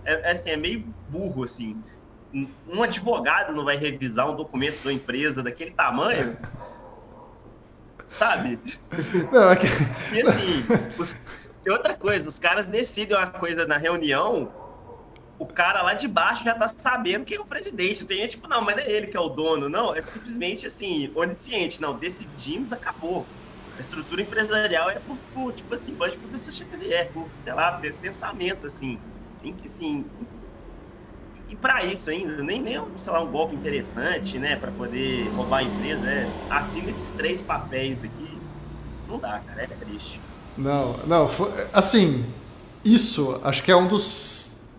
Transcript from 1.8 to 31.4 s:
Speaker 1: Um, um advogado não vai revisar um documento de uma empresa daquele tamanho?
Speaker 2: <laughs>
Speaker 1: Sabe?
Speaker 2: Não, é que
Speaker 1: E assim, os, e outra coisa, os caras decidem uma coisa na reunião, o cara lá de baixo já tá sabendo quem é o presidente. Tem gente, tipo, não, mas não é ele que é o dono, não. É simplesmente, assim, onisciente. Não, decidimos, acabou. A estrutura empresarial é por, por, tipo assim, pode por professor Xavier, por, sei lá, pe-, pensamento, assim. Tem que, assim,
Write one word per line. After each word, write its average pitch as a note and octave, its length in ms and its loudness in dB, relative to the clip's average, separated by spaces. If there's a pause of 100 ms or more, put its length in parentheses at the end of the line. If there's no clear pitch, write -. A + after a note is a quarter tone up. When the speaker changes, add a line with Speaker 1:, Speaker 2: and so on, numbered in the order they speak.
Speaker 1:
Um, C3+ 140 -4 (200)
um F#3 140 -2
advogado F#3+ 720 2
não D3+ 100 -2
vai C#3+ 140 2
revisar C3+ 500 0
um D3+ 80 -2
documento D3 460 -2
de C#3 60 -4
uma C#3 60 2
empresa C3 500 -2
daquele B2 260 -6
tamanho? C#3 720 2
Speaker 2:
<laughs> - 1700 -18
Speaker 1:
Sabe? D#3+ 480 2 (760)
Speaker 2:
Não, G#3 200 12
é F#3 40 12
que - 120 4 (460)
Speaker 1:
E A3 80 4
assim, F3 420 6 (340)
os, - 180 -2 (500)
e F#3 40 2
outra A3 240 4
coisa, F#3 340 0
os D3 120 -10
caras F#3 260 4
decidem G#3 500 0
uma F#3 120 4
coisa E3+ 400 0
na D3 100 2
reunião, D#3+ 760 2 (880)
o - 80 -8
cara F#3 380 2
lá F#3 100 4
de G#3 140 -2
baixo G3 360 2
já A#3 120 2
tá A3+ 120 2
sabendo A#3 580 0
quem - 120 -6
é - 20 -6
o G#4 60 -8
presidente. A3 600 -2
Tem G3 120 -2
gente, A#3 140 -2
tipo, - 160 -10
não, B3+ 140 2
mas G3+ 160 2
não C#4+ 60 -2
é C4 80 -2
ele G#3 160 2
que - 100 -6
é - 20 0
o E3 100 2
dono, D3 400 2
não. F#3+ 260 2
É D#3+ 60 -2
simplesmente, A3+ 640 -6
assim, D#3+ 480 -4
onisciente. F3+ 680 -2
Não, C#3+ 140 -2
decidimos, E3+ 800 -8
acabou. A3+ 520 -6 (520)
A - 40 -12
estrutura D#3+ 420 -6
empresarial G#3+ 640 2
é G3+ 60 -2
por, B3 200 -10 (200)
por, B3+ 180 -4
tipo - 220 -10
assim, - 180 -10
pode - 240 -2
por - 120 -16
professor - 220 -10
Xavier, F3 640 -4
por, D#3+ 220 -10
sei A#2+ 180 -10
lá, E3 200 2
pe-, D3+ 180 -6
pensamento, F3+ 720 -6
assim. C3 320 -8 (460)
Tem D#3+ 100 -10
que, - 140 -16
assim, D3 360 -6 (1400)